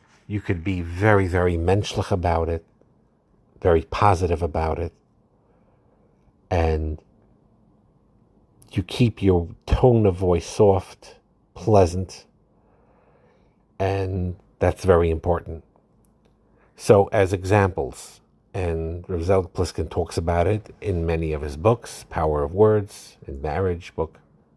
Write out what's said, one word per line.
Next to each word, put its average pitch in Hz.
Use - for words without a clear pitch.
you 104
could 87
be 90
very, 95
very 90
menschlich 95
about 85
it, 82
very 82
positive 87
about 80
it, 85
and 78
you 98
keep -
your 87
tone 117
of 95
voice 90
soft, -
pleasant, 92
and 95
that's -
very 85
important. 82
So 101
as 98
examples, 92
and 85
Rav 87
Zelik 92
Pliskin 85
talks -
about 85
it 107
in 87
many 82
of 73
his 73
books, 104
Power 78
of 71
Words, 107
in 69
Marriage 85
book. 80